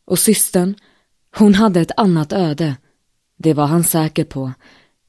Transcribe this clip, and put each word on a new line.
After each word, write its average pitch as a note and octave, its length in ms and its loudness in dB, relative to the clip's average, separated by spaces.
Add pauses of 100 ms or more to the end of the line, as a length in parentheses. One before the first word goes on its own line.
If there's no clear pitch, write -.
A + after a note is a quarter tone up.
Och F3+ 120 -2
systern, F#3+ 560 0 (640)
hon G#3 180 6
hade F#3+ 260 2
ett - 180 -4
annat E3 340 0
öde. D#3 440 -2 (640)
Det D#3+ 160 0
var D3 120 0
han E3 180 0
säker D#3+ 400 -2
på. C3 280 -10 (560)